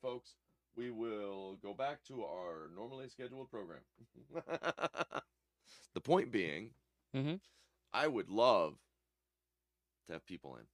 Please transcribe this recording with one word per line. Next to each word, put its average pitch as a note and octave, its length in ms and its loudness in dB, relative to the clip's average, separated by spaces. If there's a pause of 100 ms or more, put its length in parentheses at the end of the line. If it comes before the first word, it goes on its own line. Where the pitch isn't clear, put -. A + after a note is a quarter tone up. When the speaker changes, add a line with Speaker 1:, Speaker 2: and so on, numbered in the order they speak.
Speaker 1:
folks. B2 320 -6 (420)
We B2 140 -2
will G2+ 720 -4
go G2+ 100 -6
back C#3 360 -2
to B2+ 160 -6
our E2 500 -6
normally C3 340 -10
scheduled C3 420 -10
program." F#2 300 -8 (540)
<laughs> E3+ 80 -4 (1500)
The - 80 0
point E3 280 4
being, F#2+ 420 0 (440)
Speaker 2:
Mm-hmm. D3 200 2 (580)
Speaker 1:
I C#3 120 4
would G#2+ 220 2
love G2 460 8 (1300)
to F2 60 -10
have D#2+ 140 -8
people D2 300 -12
in. A1+ 180 -16